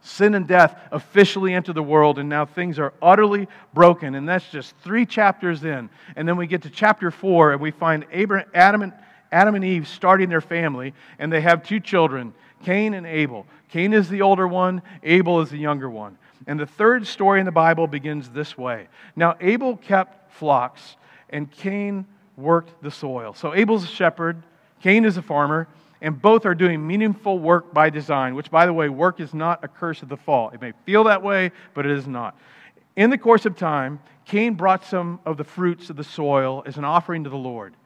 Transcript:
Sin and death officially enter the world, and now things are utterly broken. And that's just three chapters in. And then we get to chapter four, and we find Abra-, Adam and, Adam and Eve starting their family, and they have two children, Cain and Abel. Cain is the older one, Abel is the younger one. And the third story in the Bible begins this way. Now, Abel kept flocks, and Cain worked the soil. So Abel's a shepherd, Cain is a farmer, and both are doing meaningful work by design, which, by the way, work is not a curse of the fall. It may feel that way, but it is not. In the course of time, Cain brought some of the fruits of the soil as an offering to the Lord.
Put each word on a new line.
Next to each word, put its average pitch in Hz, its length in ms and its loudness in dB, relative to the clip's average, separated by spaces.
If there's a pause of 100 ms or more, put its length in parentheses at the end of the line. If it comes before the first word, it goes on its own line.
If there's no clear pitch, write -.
Sin 208 320 0
and 185 120 -2
death 175 320 4 (140)
officially 190 600 2
enter 180 180 -4
the 156 100 -4
world, 151 360 2
and 143 100 -6
now 147 160 -2
things 175 340 -6
are 143 220 -4
utterly 202 480 4 (240)
broken. 165 420 6
And 143 140 -8
that's 180 220 -4
just - 280 -14
three 220 260 -2
chapters 190 600 0
in. 135 260 -6 (260)
And 151 100 -6
then 175 120 0
we 175 80 -6
get 170 160 -6
to 147 80 -16
chapter 208 400 0
four, 165 420 4
and 139 80 -2
we 151 100 -4
find 156 420 -2
Abra-, 196 420 -2
Adam 202 280 6
and, 190 100 -8 (380)
Adam 202 240 4
and 190 100 -2
Eve 175 220 -2
starting 185 440 2
their 160 100 0
family, 143 540 -6 (240)
and 147 120 -6
they 156 120 0
have 170 200 2
two 208 180 -6
children, 135 520 -2 (320)
Cain 208 300 -2
and 175 120 -10
Abel. 147 400 -6 (220)
Cain 190 240 -2
is 202 160 2
the 196 140 -4
older 190 260 2
one, 185 340 -2 (200)
Abel 170 400 2
is 147 80 -6
the 147 80 -12
younger 147 300 -4
one. 104 300 -14 (280)
And 147 120 -8
the 147 80 -8
third 220 400 0
story 196 320 2
in 190 80 0
the 175 60 -6
Bible 165 340 2
begins 147 440 -10
this 147 280 -10
way. 120 300 -8 (260)
Now, 170 260 0
Abel 233 360 0
kept - 560 -4
flocks, 131 640 -4 (320)
and 147 220 -8
Cain 202 560 -8 (300)
worked 165 460 -2
the 143 80 -12
soil. 120 440 -12
So 156 200 -10
Abel's 208 300 2
a - 20 -12
shepherd, 165 560 -2 (400)
Cain 214 220 4
is 185 140 0
a 165 40 -8
farmer, 151 460 -2 (340)
and 151 180 -6
both 220 260 4
are 180 80 0
doing 165 300 0
meaningful 202 540 -2
work 170 340 0
by 156 180 4
design, 139 440 -4
which, 147 160 -12
by 170 160 6
the 175 60 0
way, 160 160 -2
work 170 320 -2
is 156 140 -12
not 165 280 -4
a 147 60 -14
curse - 340 -10
of 135 60 -20
the 143 80 -10
fall. 123 340 -2
It 120 100 -20
may 120 120 -12 (140)
feel 208 180 4
that 196 180 2
way, 190 300 -2 (220)
but 143 100 -4
it 143 80 0
is 139 160 -4
not. 120 280 -10 (600)
In 214 140 4
the 269 80 0
course 226 280 4
of 190 80 -2
time, 147 460 -4 (240)
Cain 220 300 -2
brought 185 300 0
some 175 400 -6
of 156 120 -6
the 147 80 -10
fruits 175 460 -4
of 147 60 -14
the 147 80 -12
soil 139 640 -2
as 139 120 -14
an 143 60 -8
offering 165 400 -2
to 139 60 -12
the 139 60 -12
Lord. 117 380 -12 (120)